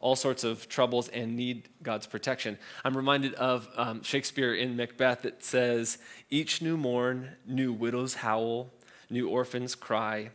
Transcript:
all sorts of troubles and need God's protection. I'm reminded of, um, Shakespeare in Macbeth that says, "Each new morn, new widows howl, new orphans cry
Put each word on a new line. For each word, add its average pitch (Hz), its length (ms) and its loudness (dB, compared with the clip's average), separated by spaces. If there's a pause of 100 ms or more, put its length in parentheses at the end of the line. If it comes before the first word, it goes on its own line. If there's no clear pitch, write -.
all 131 160 4
sorts 131 260 0
of 113 260 -4
troubles 123 380 2
and 117 300 -4
need 123 320 -4 (160)
God's 107 240 -4
protection. 113 500 -4 (260)
I'm 135 120 0
reminded 135 380 4
of, 123 420 0
um, 117 260 -2
Shakespeare 131 500 0
in 123 220 0
Macbeth 123 480 2
that - 220 -6
says, 120 540 2 (320)
"Each 151 300 0
new 165 160 0
morn, 127 600 0 (100)
new 127 260 0
widows 120 420 0
howl, 117 580 0 (360)
new 120 200 0
orphans 123 460 0
cry 110 600 -2